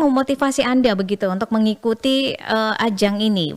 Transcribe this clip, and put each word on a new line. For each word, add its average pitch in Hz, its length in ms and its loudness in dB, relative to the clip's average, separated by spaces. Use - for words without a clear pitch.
memotivasi 269 560 0
Anda 247 320 2
begitu 196 320 -2
untuk 190 240 -4
mengikuti, 226 800 0
eh, 220 480 -2
ajang 202 400 0
ini, 202 380 0